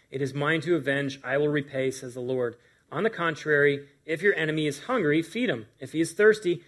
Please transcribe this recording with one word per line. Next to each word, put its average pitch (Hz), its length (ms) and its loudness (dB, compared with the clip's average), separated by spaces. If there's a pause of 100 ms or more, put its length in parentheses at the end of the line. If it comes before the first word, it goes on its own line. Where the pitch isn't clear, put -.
(120)
'It 135 100 -8
is 135 120 -2
mine 147 280 0
to 170 140 0
avenge, 139 480 -2
I 131 140 -2
will 147 100 2
repay,' 139 420 -2
says 127 260 -8
the 127 40 -8
Lord. 123 380 -4 (340)
On 147 120 -2
the 220 60 0
contrary, 147 760 2 (180)
if 156 160 -4
your 196 140 4
enemy 156 300 -2
is 139 160 -4
hungry, 165 400 2
feed 220 280 -4
him. 117 180 -6 (120)
If 131 140 -12
he 156 80 0
is 165 120 -2
thirsty, 208 540 4